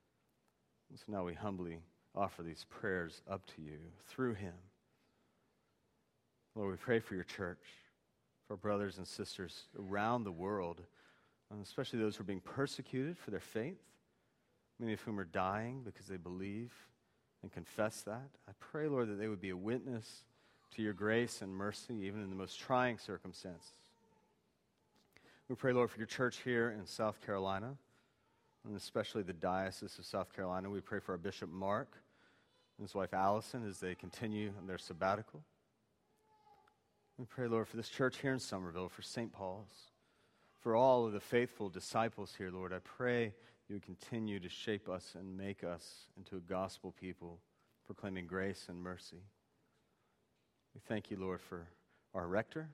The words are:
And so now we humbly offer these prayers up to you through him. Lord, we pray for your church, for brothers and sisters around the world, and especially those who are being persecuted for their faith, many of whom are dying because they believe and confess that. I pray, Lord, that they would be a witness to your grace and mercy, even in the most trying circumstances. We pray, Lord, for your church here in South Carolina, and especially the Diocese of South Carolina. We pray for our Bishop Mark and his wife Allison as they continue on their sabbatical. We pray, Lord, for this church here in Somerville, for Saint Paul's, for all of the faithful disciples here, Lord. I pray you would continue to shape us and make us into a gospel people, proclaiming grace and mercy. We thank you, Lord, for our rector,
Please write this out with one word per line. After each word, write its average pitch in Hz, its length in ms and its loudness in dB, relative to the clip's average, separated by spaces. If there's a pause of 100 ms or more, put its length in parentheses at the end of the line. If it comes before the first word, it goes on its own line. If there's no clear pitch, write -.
(880)
And - 80 -16
so - 120 -16
now 101 140 0
we 87 120 -2
humbly 90 420 -2 (380)
offer 95 260 0
these 82 260 -8
prayers 90 600 -2
up 95 160 -4 (100)
to - 60 -10
you 76 160 -8 (300)
through 127 260 2
him. 95 220 -4 (2000)
Lord, 101 160 0
we 90 60 -2
pray 117 220 6
for 110 140 -6
your 90 100 -2
church, 92 400 -4 (840)
for 104 100 -4
brothers 101 400 2
and 90 100 -6
sisters - 580 -6 (140)
around 104 440 2
the 101 80 -2
world, 90 500 0 (680)
and 104 100 -8
especially 123 380 -2
those 107 160 4
who - 60 -6
are 101 40 -4
being 95 160 -2
persecuted 135 760 -2
for - 100 -10
their 98 100 0
faith, 123 380 -4 (1000)
many 113 140 0
of 101 80 -2
whom 107 180 -2
are 95 60 0
dying 104 600 2
because 95 220 -12
they 95 100 -6
believe 98 560 -4 (680)
and 92 80 -8
confess 107 500 0
that. 123 280 -6 (180)
I 98 120 -14
pray, 156 280 -2
Lord, 127 220 4
that 101 100 -2
they 107 80 2
would 107 120 -2
be 95 120 -2
a 92 60 -2
witness 113 680 -2 (520)
to 110 80 0
your 107 100 2
grace 110 480 4
and 95 100 -6
mercy, 101 520 -4
even 98 180 -4
in 98 80 -4
the 95 60 -6
most 95 240 -6
trying 123 380 4
circumstances. 90 760 -8 (1800)
We 127 80 0
pray, 127 180 4
Lord, 123 160 8
for - 80 -12
your 110 80 -2
church 123 380 2
here 117 340 4
in 101 80 -6
South 107 400 2
Carolina, 98 500 2 (920)
and 107 100 -4
especially 104 480 0
the 90 100 -4
Diocese 92 640 0
of - 80 -14
South 98 300 -2
Carolina. 92 340 0
We 101 120 -2
pray 104 180 -2
for 95 140 -2
our 90 40 0
Bishop 92 320 -4
Mark 98 480 0 (800)
and 104 100 -8
his - 60 -12
wife 95 200 0
Allison 104 540 2
as 98 120 -6
they 90 160 -2
continue 107 640 -4
on 90 80 -10
their 92 100 -4
sabbatical. 95 640 0 (1800)
We 127 80 -8
pray, 123 220 -2
Lord, 113 200 4
for - 100 -6
this 113 120 -4
church 131 300 4
here 139 120 2
in 131 80 2
Somerville, 90 500 -2
for - 120 -14
Saint 117 320 -4
Paul's, 98 580 -8 (680)
for 113 160 6
all 123 320 10
of 107 60 0
the 101 60 0
faithful 120 480 4
disciples 104 720 2
here, 92 140 -2
Lord. 92 220 -4
I 92 100 -2
pray 120 500 2 (340)
you 104 80 -6
would 98 80 -6
continue 104 560 -2
to 87 100 -6
shape - 380 -2
us 90 300 -4
and 92 180 -8
make 98 280 -4
us 85 420 -6 (100)
into 98 200 -12
a 92 60 -4
gospel 92 560 -2
people, 87 420 -8 (480)
proclaiming 95 400 -4
grace 92 420 0
and 87 100 -8
mercy. 90 440 -8 (1500)
We 110 120 -16
thank 107 220 -2
you, 104 80 -4
Lord, 92 240 -2
for 85 260 -10 (460)
our 87 140 0
rector, 110 460 2